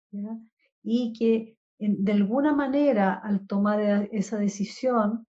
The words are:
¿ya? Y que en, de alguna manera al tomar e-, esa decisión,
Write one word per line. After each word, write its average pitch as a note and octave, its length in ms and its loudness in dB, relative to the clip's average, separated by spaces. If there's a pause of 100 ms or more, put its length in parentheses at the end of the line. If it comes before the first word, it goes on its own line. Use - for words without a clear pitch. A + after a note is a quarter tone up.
(120)
¿ya? G3+ 240 -10 (480)
Y A3+ 300 -2
que A3+ 440 0 (200)
en, G3+ 280 0
de G#3 80 2
alguna A#3+ 420 2
manera C4 580 2
al G3+ 320 -4
tomar G#3 360 0
e-, G#3 320 0
esa G#3+ 240 -2
decisión, G#3+ 920 -2